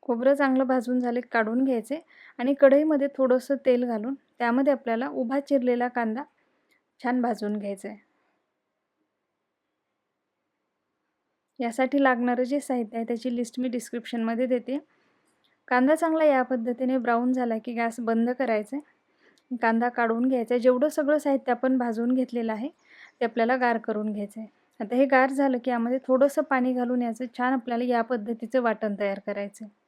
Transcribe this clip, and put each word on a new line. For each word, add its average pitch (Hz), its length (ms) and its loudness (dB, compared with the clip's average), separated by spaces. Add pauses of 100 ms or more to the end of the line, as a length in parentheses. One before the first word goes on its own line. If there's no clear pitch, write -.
खोबरं 247 320 2
चांगलं 269 320 2
भाजून 254 340 0
झाले, 240 220 -2
काढून 233 420 0
घ्यायचे 262 340 -2 (400)
आणि 254 160 0
कढईमध्ये 285 600 6
थोडंसं 262 420 0 (100)
तेल 247 180 2
घालून 240 300 -4 (240)
त्यामध्ये 254 340 2
आपल्याला 233 380 -2
उभा 269 300 -4
चिरलेला 247 480 0
कांदा 240 340 -4 (800)
छान 247 220 -2
भाजून 214 340 -2
घ्यायचा 202 320 -8
आहे. 214 80 -14 (3500)
यासाठी 262 440 0
लागणारं 247 420 2
जे 269 160 -2
साहित्य 240 360 -4
आहे 226 100 -6
त्याची 240 300 -4
लिस्ट 240 240 -6
मी 254 80 -2
डिस्क्रिप्शनमध्ये 233 760 -4
देते. 247 320 -2 (920)
कांदा 262 260 4
चांगला 320 300 0
या 269 200 4
पद्धतीने 254 540 -2
ब्राऊन 240 340 0
झाला 240 260 -2
की 233 160 -10
गॅस 233 260 -4
बंद 226 300 0
करायचा 233 460 -2
आहे, - 800 -14
कांदा 226 340 2
काढून 233 380 0
घ्यायचा 247 260 0
आहे. 247 60 2
जेवढं 254 300 4
सगळं 302 280 2
साहित्य 277 340 0
आपण 262 260 2
भाजून 240 360 -2
घेतलेलं 240 380 -2
आहे 220 160 -6 (520)
ते 247 40 0
आपल्याला 233 320 0
गार 240 220 0
करून 214 340 -4
घ्यायचं 208 280 -8
आहे. 214 80 -14 (320)
आता 226 160 -4
हे 269 100 6
गार 262 240 4
झालं 269 280 2
की 247 120 -2
यामध्ये 240 360 0
थोडंसं 277 360 2
पाणी 254 320 0
घालून 247 280 -2
याचं 233 220 -6 (140)
छान 247 140 0
आपल्याला 247 320 -2
या 240 180 0
पद्धतीचं 233 600 -4
वाटण 220 380 0
तयार 196 200 -2
करायचं 202 440 -8
आहे. 208 80 -20 (160)